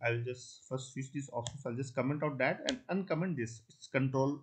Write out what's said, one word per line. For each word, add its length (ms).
I'll 160
just 480
first 240
switch 220
these 180
options. 340
I'll 80
just 220
comment 260
out 160
that 300
and 400
uncomment 300
this. 320
It's 180
control, 560